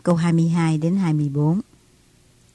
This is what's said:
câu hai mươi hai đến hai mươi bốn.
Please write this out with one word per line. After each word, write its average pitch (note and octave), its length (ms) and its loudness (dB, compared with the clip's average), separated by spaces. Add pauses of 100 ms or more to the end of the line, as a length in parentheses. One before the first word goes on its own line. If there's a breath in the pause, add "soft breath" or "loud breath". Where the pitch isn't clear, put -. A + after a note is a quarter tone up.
câu F3 120 2
hai E3+ 180 0
mươi E3 140 2
hai E3 300 0
đến E3 180 -2
hai F3 180 0
mươi D3 160 -2
bốn. D3 320 0 (920)